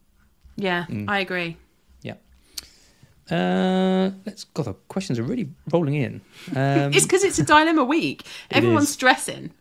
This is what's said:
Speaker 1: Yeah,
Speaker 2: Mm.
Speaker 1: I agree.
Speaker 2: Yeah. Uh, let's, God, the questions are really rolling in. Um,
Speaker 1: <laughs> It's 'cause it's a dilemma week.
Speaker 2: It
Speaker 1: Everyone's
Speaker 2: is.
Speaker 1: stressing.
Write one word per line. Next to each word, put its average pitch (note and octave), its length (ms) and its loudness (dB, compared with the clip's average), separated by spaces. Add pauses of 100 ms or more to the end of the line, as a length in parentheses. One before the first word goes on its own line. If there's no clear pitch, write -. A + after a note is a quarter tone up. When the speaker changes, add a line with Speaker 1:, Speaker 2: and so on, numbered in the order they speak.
(600)
Speaker 1:
Yeah, F3+ 300 -2
Speaker 2:
Mm. A#2+ 180 -6
Speaker 1:
I G3+ 120 0
agree. F3+ 360 -4 (460)
Speaker 2:
Yeah. A#2 140 -12 (1120)
Uh, F#3 840 2 (140)
let's, - 200 -12
God, D3+ 200 -6
the G2+ 80 -8 (140)
questions E3+ 320 -4
are A#2 40 -4
really E3+ 260 -4 (220)
rolling D#3+ 240 2
in. A2 260 -4 (340)
Um, C#3 380 2
Speaker 1:
<laughs> - 0 -
It's - 120 4
'cause F#4 180 2
it's F#4 160 0
a D#4 40 2
dilemma D#4 400 4
week. A#3+ 380 -2 (280)
Speaker 2:
It - 80 0
Speaker 1:
Everyone's B3+ 320 4
Speaker 2:
is. - 40 -6
Speaker 1:
stressing. C4 680 0